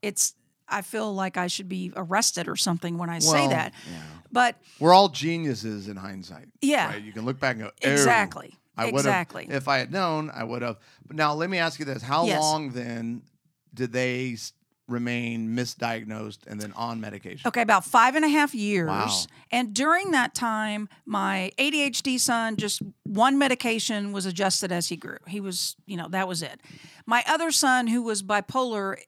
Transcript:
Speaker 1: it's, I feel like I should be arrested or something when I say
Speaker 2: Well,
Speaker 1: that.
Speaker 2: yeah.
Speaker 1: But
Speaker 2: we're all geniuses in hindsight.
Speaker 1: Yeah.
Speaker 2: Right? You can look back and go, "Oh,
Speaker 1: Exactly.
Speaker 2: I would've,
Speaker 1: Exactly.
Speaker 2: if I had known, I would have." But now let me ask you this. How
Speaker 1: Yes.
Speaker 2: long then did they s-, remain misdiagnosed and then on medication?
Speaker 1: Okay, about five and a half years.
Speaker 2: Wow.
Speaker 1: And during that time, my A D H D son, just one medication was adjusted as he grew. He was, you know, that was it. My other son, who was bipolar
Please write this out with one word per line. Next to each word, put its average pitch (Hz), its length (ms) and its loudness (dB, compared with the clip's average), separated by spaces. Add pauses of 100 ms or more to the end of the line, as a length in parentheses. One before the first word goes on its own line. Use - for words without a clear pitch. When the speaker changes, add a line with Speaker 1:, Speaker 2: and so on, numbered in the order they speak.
Speaker 1:
it's, - 320 0 (340)
I - 140 -2
feel 214 320 -4
like 190 240 -2
I 180 100 -2
should 185 220 -6
be 185 260 -6
arrested 185 520 0
or - 80 -6
something 170 420 0
when 170 120 -4
I 170 100 -6
say 156 120 6 (100)
Speaker 2:
Well, 139 80 4
Speaker 1:
that. 160 240 0 (160)
Speaker 2:
yeah. 80 120 -14 (300)
Speaker 1:
But 240 260 4 (220)
Speaker 2:
we're 160 140 10
all 190 160 12
geniuses 127 760 -4
in 104 100 -10
hindsight. 95 500 -14 (140)
Speaker 1:
Yeah. 269 280 2
Speaker 2:
Right? 104 140 -8
You 107 100 -16
can 110 120 -8
look 135 140 -4
back 127 160 0
and 110 100 -8
go, 104 60 -10 (140)
"Oh, 135 60 4
Speaker 1:
Exactly. 139 680 2 (180)
Speaker 2:
I 113 100 -2
would've, 123 140 0
Speaker 1:
Exactly. 139 500 0
Speaker 2:
if 139 200 -2
I 135 80 4
had 127 140 -2
known, 160 420 -2
I 117 100 -8
would 120 180 -6
have." 117 160 -4 (300)
But - 80 -14
now 151 180 2
let 160 160 -2
me 185 100 0
ask 160 200 -2
you 151 60 -6
this. 131 160 -6
How 143 240 2
Speaker 1:
Yes. 156 160 2
Speaker 2:
long 156 300 2
then 120 500 -6 (520)
did 120 200 -4
they 127 400 -2
s-, - 180 -12 (380)
remain 120 680 -2
misdiagnosed 113 920 -6
and 107 120 -10
then 107 140 -10
on 117 260 -6
medication? 104 480 -10
Speaker 1:
Okay, 240 140 -2
about 208 240 2
five 247 300 6
and 311 100 2
a - 20 4
half 294 260 2
years. 202 360 0
Speaker 2:
Wow. 101 340 -2 (280)
Speaker 1:
And 233 220 -2
during 339 380 2
that 254 240 2
time, 214 540 -2 (160)
my 196 520 -2
A 285 140 2
D 302 120 0
H 277 200 -2
D 254 140 0
son, 226 400 0
just 208 240 -4 (220)
one 233 340 4
medication 226 760 0
was 196 140 -4
adjusted 190 480 0
as 170 160 -2
he 175 80 -6
grew. - 300 -14
He 196 120 -8
was, 185 460 -6
you - 100 -10
know, 165 140 -8
that 190 180 0
was 175 140 -4
it. 170 180 -12 (460)
My 240 220 4
other 320 240 2
son, 254 360 4
who 233 140 2
was 220 220 -2
bipolar 208 760 -2 (100)